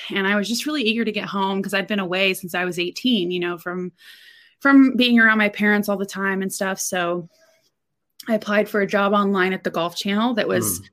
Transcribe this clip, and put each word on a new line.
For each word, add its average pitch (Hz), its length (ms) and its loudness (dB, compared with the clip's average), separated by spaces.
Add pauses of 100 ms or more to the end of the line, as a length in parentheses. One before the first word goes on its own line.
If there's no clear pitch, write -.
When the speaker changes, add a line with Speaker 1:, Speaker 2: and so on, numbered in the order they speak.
(100)
Speaker 1:
and 196 160 -2
I 202 100 2
was 196 120 -2
just 233 180 -4
really 302 160 -2
eager 220 240 0
to 214 60 -2
get 202 140 -6
home 196 360 -2
'cause 190 100 -6
I'd 196 140 -2
been 208 140 -2
away 185 340 0
since 185 200 -8
I 180 120 -2
was 175 120 -4
eighteen, 180 520 -2
you 180 100 -4
know, 175 180 -4
from, 180 340 -8 (680)
from 269 360 6
being 240 240 4
around 220 180 6
my 208 100 4
parents 208 400 2
all 202 80 0
the 196 80 -4
time 190 380 -4
and 190 100 -4
stuff. 190 280 -4
So 175 500 -4 (960)
I 226 60 2
applied 208 340 0
for 208 140 0
a 196 40 2
job 202 280 0
online 196 400 2
at 185 100 -8
the 175 60 -4
Golf 170 260 -4
Channel 214 380 -2
that 208 140 -2
was 104 320 -2
Speaker 2:
Hmm. - 120 -18